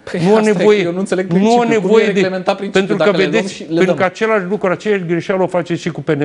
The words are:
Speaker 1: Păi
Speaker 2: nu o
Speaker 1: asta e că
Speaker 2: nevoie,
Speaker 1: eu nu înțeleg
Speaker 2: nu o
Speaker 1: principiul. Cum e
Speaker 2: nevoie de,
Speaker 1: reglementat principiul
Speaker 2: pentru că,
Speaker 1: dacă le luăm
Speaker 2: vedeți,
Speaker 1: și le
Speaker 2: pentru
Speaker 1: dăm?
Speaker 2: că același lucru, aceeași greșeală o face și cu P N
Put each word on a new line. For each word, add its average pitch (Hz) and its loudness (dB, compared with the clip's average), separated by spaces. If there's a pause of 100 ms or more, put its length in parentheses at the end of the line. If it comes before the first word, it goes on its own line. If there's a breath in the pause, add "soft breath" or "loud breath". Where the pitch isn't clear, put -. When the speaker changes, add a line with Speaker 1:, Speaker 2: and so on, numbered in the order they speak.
(100)
Speaker 1:
Păi 180 -6
Speaker 2:
nu 196 4
o 214 6
Speaker 1:
asta 214 2
e 214 4
că 180 -2
Speaker 2:
nevoie, 208 4
Speaker 1:
eu 170 -2
nu 180 -6
înțeleg 190 -2
Speaker 2:
nu 170 0
o 185 4
Speaker 1:
principiul. 233 4
Cum 233 0
e - 2
Speaker 2:
nevoie 214 2
de, 214 0
Speaker 1:
reglementat 185 -2
principiul 196 -2
Speaker 2:
pentru 202 -2
că, 175 2
Speaker 1:
dacă 185 2
le 190 2
luăm 185 0
Speaker 2:
vedeți, 196 -2
Speaker 1:
și - -14
le 190 -14
Speaker 2:
pentru 165 0
Speaker 1:
dăm? 180 2
Speaker 2:
că 151 -2
același 214 0
lucru, 202 -2
aceeași 196 -2
greșeală 170 -2
o 175 0
face 175 -4
și 165 -4
cu 151 -8
P 139 -8
N 143 0